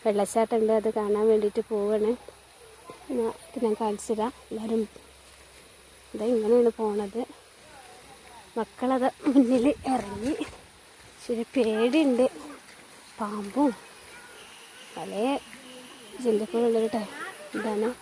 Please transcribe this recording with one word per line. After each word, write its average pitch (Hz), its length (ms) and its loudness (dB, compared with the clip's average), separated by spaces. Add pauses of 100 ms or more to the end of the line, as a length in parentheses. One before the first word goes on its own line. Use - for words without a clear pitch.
വെള്ളച്ചാട്ടം 214 560 2
ഉണ്ട്, 220 180 4
അത് 214 100 0 (120)
കാണാൻ 208 320 2
വേണ്ടിയിട്ട് 214 400 2
പോവാണ്. 214 400 0 (1040)
ഞാൻ, 226 160 -2 (300)
ഞാൻ 220 180 2
കാണിച്ചു 214 320 -2
തരാം. 214 180 -2 (200)
എല്ലാവരും 220 300 -2 (1300)
ഇതാ 214 120 -4 (100)
ഇങ്ങനെയാണ് 226 440 4
പോണത്. 208 420 -2 (1400)
മക്കളത് 254 500 0 (180)
മുന്നിൽ 254 400 4 (300)
ഇറങ്ങി. 208 360 -4 (920)
ശരി 226 200 -4 (120)
പേടിയുണ്ട്, 247 680 4 (920)
പാമ്പും 214 520 0 (1200)
പല 175 160 -8 (1120)
ജന്തുക്കളുള്ളൊരു 226 720 2
ടൈ-, 202 160 -6 (460)
ഇതാണ്. 214 320 -2 (100)